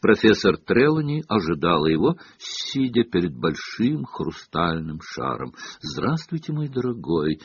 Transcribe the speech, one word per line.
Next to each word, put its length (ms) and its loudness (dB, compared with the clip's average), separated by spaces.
Профессор 580 6
Трелани 680 2
ожидала 580 2
его, 300 2
сидя 680 -2
перед 320 0
большим 680 -2
хрустальным 960 -4
шаром. 540 -6
Здравствуйте, 720 -4
мой 160 -4
дорогой 760 -2